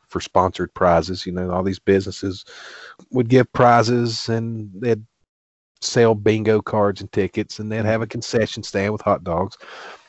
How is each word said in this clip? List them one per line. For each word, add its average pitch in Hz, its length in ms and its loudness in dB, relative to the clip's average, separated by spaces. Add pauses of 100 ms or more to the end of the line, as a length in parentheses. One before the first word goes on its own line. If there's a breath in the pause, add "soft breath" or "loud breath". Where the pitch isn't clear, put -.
for 90 140 -6
sponsored 90 520 0
prizes. 87 520 2
You 90 80 -8
know, 90 180 -6
all 92 120 -2
these 95 160 -4
businesses 98 680 -2 (680 loud breath)
would 127 160 0
give 127 240 4
prizes 120 800 2
and 113 460 -6
they'd 110 280 -2 (800)
sell 113 340 4
bingo 107 460 2
cards 101 400 -2
and 95 100 -14
tickets, 101 480 -4
and 107 120 -8
they'd 110 140 -2
have 110 180 0
a 101 40 -4
concession 113 560 -4
stand 104 300 -2
with 104 80 -8
hot 92 240 0
dogs. 90 320 -4 (520 loud breath)